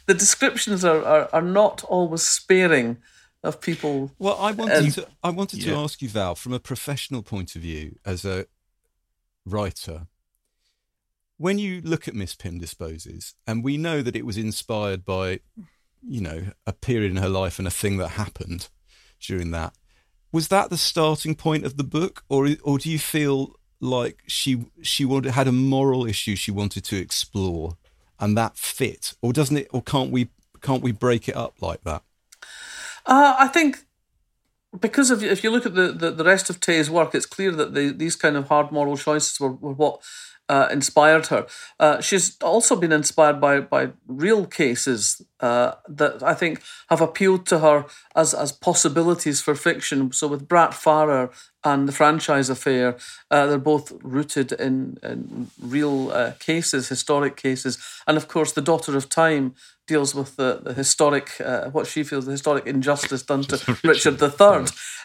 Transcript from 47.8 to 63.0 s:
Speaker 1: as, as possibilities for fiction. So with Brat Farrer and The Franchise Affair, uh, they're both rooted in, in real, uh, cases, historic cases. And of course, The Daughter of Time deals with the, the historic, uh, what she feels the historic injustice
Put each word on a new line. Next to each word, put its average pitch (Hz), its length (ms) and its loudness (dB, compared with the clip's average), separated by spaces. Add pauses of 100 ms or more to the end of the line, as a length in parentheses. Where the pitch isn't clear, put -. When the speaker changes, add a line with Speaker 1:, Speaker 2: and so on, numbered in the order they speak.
Speaker 1:
as, 160 200 4
as - 180 -4
possibilities 165 880 0
for 147 140 0
fiction. 139 580 -2
So - 160 -2
with 143 180 -6
Brat 170 280 4
Farrer 151 560 2 (340)
and 139 240 2
The 143 40 -4
Franchise 147 580 2
Affair, 127 460 0 (340)
uh, 147 160 6
they're 143 120 2
both 143 320 0 (120)
rooted 135 500 -4
in, 131 500 -4
in - 460 -10 (120)
real, 135 520 -2
uh, 120 260 0
cases, 160 500 -2
historic 143 480 -2
cases. 131 420 -4 (280)
And 156 100 2
of 156 120 -4
course, 156 240 0
The - 80 -2
Daughter 156 360 0
of 135 120 -2
Time 151 460 2 (320)
deals 143 280 0
with 139 220 -8
the, 131 260 -2
the 127 120 -8
historic, 139 640 2
uh, 123 300 -4
what 147 160 -2
she 151 180 -4
feels 139 220 -4
the 135 60 -6
historic 139 340 0
injustice 135 580 0